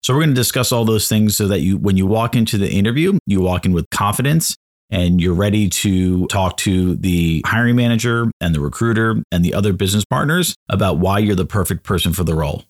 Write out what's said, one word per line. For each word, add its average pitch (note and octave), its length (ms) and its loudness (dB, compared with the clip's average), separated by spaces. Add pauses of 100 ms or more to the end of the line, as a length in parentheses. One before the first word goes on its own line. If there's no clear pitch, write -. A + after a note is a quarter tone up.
So B2+ 140 -2
we're D3 60 2
gonna D#3+ 120 2
discuss B2 380 0
all A#2 120 0
those A2 240 2
things G#2+ 280 2
so G#2 120 0
that F#2+ 140 0
you, F#2+ 160 0
when G2 180 0
you F#2+ 120 2
walk A2+ 280 0
into A2+ 220 0
the G2 140 -2
interview, C3+ 460 2 (100)
you G2 140 2
walk F2+ 240 0
in F#2+ 60 2
with E2+ 200 0
confidence C3 640 0 (340)
and F2+ 320 2
you're F2 140 0
ready G2+ 340 2
to F#2 580 0
talk F#2 300 -2
to F#2 380 0
the E2+ 500 0
hiring A#2+ 300 2
manager A#2 560 0 (100)
and E2+ 140 0
the D2 40 0
recruiter A2 600 -2 (100)
and F2 140 2
the - 80 0
other G2+ 200 0
business G2 320 0
partners D3+ 500 -2 (140)
about F#2+ 280 0
why F#2+ 220 0
you're G#2 160 2
the F2+ 100 -2
perfect F2 380 -4
person F2 280 -2
for E2 120 -2
the E2 120 0
role. D2+ 340 -4